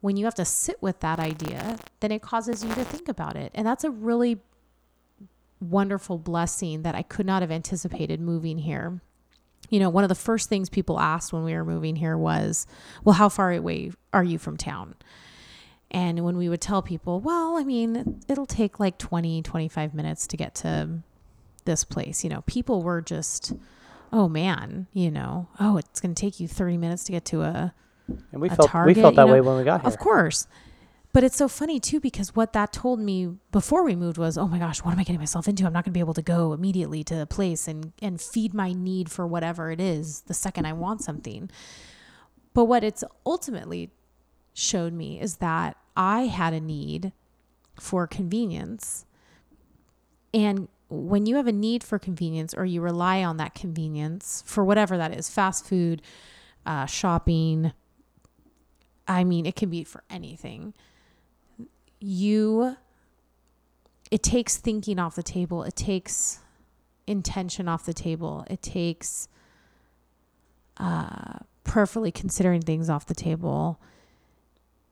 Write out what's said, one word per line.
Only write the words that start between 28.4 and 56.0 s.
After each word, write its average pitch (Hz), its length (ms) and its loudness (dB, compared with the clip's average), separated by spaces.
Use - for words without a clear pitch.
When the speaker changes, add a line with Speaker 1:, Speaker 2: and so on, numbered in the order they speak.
Speaker 2:
we 180 80 2
Speaker 1:
a 180 40 -2
Speaker 2:
felt, 156 140 10
we - 40 0
Speaker 1:
Target," 180 260 8
Speaker 2:
felt 165 160 12
Speaker 1:
you - 20 8
Speaker 2:
that 135 120 12
Speaker 1:
know? 127 40 10
Speaker 2:
way 131 80 12
when 131 160 4
we 131 80 2
got 160 220 4
Speaker 1:
Of 233 80 4
Speaker 2:
here. - 20 -6
Speaker 1:
course. 247 500 4
But 262 80 10
it's 262 140 4
so 285 100 4
funny, 302 320 -2
too, 302 220 0
because - 340 -4
what 226 200 2
that 208 180 0
told 254 260 -2
me 185 380 -2
before 302 320 4
we 247 100 2
moved 175 240 -2
was, 165 180 0
"Oh, 147 120 0
my 170 100 0
gosh, 165 260 -4
what 170 80 2
am 175 60 2
I 190 60 0
getting 175 160 0
myself 156 280 -4
into? 190 160 2
I'm 170 80 2
not 170 120 0
gonna 185 100 -2
be 175 60 2
able 160 140 0
to 165 80 -2
go 170 300 2
immediately 156 520 -2
to 165 100 -6
the 156 100 -2
place 175 440 -2
and, 156 240 -10
and 185 180 -6
feed 220 320 -4
my 190 200 -2
need 180 400 -2
for 180 140 -4
whatever 170 440 -4
it 165 100 -6
is 160 420 -2
the - 120 -8
second 175 320 -4
I 156 60 -4
want 180 300 -6
something." 151 460 -10
But 240 120 6
what 233 200 4
it's 214 200 -4
ultimately 185 680 -6
showed 170 400 -2
me 156 280 -10
is 175 160 -6
that 165 400 -2
I 196 260 4
had 185 300 0
a 160 80 -2
need 156 520 -6
for 175 300 -2
convenience. 202 1000 -6
And 208 320 2
when 175 380 0
you 240 100 2
have 277 100 2
a 233 60 2
need 220 320 0
for 208 160 -4
convenience 160 540 -4
or 185 100 -4
you 175 160 -2
rely 175 420 0
on 170 140 -2
that 156 180 -6
convenience 156 880 -6
for 208 200 0
whatever 196 340 4
that 160 180 -2
is, - 140 -8
fast 190 340 0
food, 170 380 0